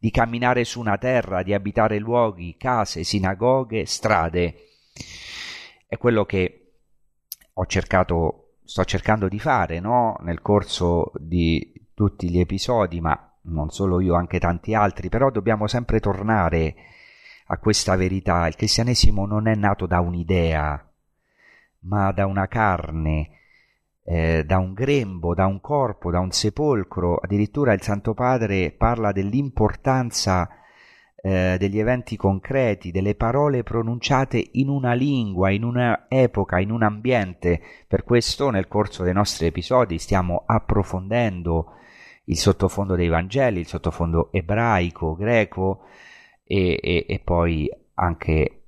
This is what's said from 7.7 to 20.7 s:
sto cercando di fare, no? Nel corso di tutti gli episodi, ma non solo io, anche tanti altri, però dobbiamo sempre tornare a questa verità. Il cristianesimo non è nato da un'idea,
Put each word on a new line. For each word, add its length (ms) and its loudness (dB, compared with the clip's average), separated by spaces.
sto 220 -2
cercando 420 0
di 100 -4
fare, 440 -2
no? 400 0
Nel 200 -6
corso 760 0
di 760 -2
tutti 360 0
gli 100 2
episodi, 640 0
ma 360 -4
non 220 -4
solo 300 0
io, 140 2
anche 260 0
tanti 340 -2
altri, 360 0
però 200 2
dobbiamo 380 0
sempre 320 0
tornare 760 0
a 100 -2
questa 400 2
verità. 500 2
Il 80 -4
cristianesimo 680 4
non 240 -2
è 60 4
nato 320 0
da 120 2
un'idea, 880 0